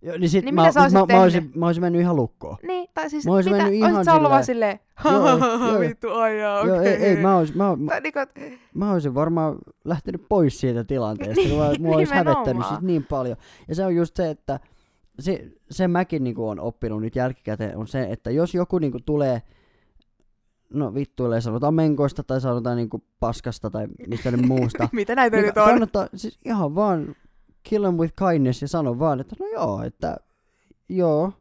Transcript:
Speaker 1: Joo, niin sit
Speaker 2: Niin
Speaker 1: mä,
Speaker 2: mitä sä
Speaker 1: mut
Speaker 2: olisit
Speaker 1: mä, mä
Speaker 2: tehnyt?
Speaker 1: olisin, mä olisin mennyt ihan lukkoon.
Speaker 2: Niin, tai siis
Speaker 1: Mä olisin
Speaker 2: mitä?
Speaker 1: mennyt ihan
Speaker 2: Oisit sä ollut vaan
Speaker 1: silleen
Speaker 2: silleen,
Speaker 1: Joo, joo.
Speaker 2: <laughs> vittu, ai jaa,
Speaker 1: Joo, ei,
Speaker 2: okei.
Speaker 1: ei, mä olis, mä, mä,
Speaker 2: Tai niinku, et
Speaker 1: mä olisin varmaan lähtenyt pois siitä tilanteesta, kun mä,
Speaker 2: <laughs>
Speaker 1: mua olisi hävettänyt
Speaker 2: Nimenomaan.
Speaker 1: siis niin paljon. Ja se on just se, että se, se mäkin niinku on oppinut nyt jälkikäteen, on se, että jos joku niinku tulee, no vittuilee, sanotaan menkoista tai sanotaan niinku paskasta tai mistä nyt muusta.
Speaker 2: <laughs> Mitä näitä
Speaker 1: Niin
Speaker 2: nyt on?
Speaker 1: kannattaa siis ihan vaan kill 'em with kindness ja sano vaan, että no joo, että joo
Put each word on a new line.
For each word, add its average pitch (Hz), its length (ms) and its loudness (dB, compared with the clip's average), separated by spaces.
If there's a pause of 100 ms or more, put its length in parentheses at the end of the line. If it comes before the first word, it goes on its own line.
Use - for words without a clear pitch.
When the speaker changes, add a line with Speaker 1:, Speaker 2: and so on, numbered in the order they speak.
Speaker 1:
Joo, 165 140 -8
niin 175 120 2
sit 180 160 2
Speaker 2:
Niin 180 100 -2
Speaker 1:
mä, 170 60 4
Speaker 2:
mitä 165 100 8
sä 190 80 2
Speaker 1:
mut 185 40 10
Speaker 2:
olisit 180 100 6
Speaker 1:
mä, 190 80 8
mä 175 60 4
Speaker 2:
tehnyt? 185 160 8
Speaker 1:
olisin, 170 320 4
mä 165 100 -2
olisin 170 160 0
mennyt 175 200 0
ihan 175 140 2
lukkoon. 113 420 -4 (100)
Speaker 2:
Niin, 359 260 -8
tai 320 160 -6
siis 294 160 -6
Speaker 1:
Mä - 80 2
olisin 190 200 4
Speaker 2:
mitä? 196 100 2
Speaker 1:
mennyt 202 160 0
ihan 220 120 4
Speaker 2:
Oisit 185 140 2
sä 233 80 6
ollut 311 180 4
vaan 277 140 4
Speaker 1:
silleen 220 340 -2 (240)
Speaker 2:
silleen, 269 360 6
Speaker 1:
Joo, 240 300 2
joo. 220 120 2
Speaker 2:
<laughs> 170 80 2
vittu, 226 240 -8
ai 220 260 0
jaa, 208 280 0
Speaker 1:
Joo, 185 140 2
ei, 196 140 4
Speaker 2:
okei. 196 120 2
Speaker 1:
ei, 190 80 4
mä 190 220 4
olis, 156 180 0
mä, 185 200 0
mä, 147 160 -4
Speaker 2:
Tai - 100 -4
niinku, 302 180 -6
et 269 100 -6 (440)
Speaker 1:
mä 202 180 -2
olisin 143 240 -2
varmaan 160 420 -2 (280)
lähtenyt 165 440 -6
pois 165 300 2
siitä 120 240 -2
tilanteesta, 113 680 -2
kun - 80 0
mä, 151 220 2
Speaker 2:
<laughs> - 0 -
Speaker 1:
mua 160 160 2
olisi - 180 2
hävettänyt 180 340 2
Speaker 2:
Nimenomaan. 120 260 -2
Speaker 1:
siis 107 80 -8
niin 170 220 0
paljon. 127 340 -6 (300)
Ja 160 80 -6
se 190 100 -2
on 180 100 0
just 170 200 0
se, 170 140 -2
että 139 300 -8 (600)
se, - 320 -6 (200)
se 185 160 -2
mäkin 175 360 0
niinku 117 240 -4
on 104 120 -6
oppinut 107 420 -6
nyt 113 140 -6
jälkikäteen, 113 640 -6
on 107 100 -10
se, 131 160 -6
että 113 280 -8
jos 160 220 -2
joku 180 260 -2
niinku 131 260 -4
tulee, 139 360 0 (1300)
no 135 200 -4
vittuilee, 120 480 -2
sanotaan 120 320 -2
menkoista 147 500 0
tai 131 180 -4
sanotaan 120 360 -4
niinku 113 260 -6 (160)
paskasta 117 500 -6
tai 107 180 -8 (200)
mistä 117 240 -4
nyt 123 160 0
muusta. 123 440 0
Speaker 2:
<laughs> - 20 -8
Mitä 226 220 -2
näitä 240 220 2
Speaker 1:
Niin 202 80 4
Speaker 2:
nyt 208 120 0
on? 214 120 6
Speaker 1:
kannattaa 220 460 2
siis 214 300 -12
ihan 170 300 -2
vaan 180 400 -2 (480)
kill 208 220 -2
'em 180 120 2
with 160 180 0
kindness 147 460 0
ja 143 60 -8
sano 131 320 -4
vaan, 147 200 0
että 135 200 -12
no 381 140 -8
joo, - 300 -4
että - 340 -8 (720)
joo 175 520 0